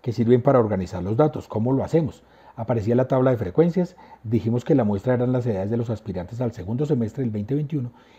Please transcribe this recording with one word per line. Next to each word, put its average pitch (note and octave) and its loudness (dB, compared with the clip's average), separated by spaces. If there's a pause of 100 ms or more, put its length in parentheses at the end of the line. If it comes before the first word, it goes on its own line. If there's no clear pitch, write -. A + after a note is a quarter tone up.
que B2 -6
sirven A#2 4
para C3+ 6
organizar F#2+ 0
los G2+ -2
datos. D3+ 0
¿Cómo A2+ -2
lo C3 0
hacemos? D#3 -2 (320)
Aparecía A2+ 0
la B2+ 2
tabla C3 2
de B2+ 2
frecuencias, E3 0 (280)
dijimos A#2 0
que D#3+ 2
la C3 4
muestra G#2 0
eran B2 0
las B2 0
edades G2+ -2
de A#2 -2
los A#2 -2
aspirantes G2+ -8
al A#2 -2
segundo A#2+ -4
semestre B2 -2
del B2 -2
veinte G#2+ -4
veintiuno C#3+ -4 (280)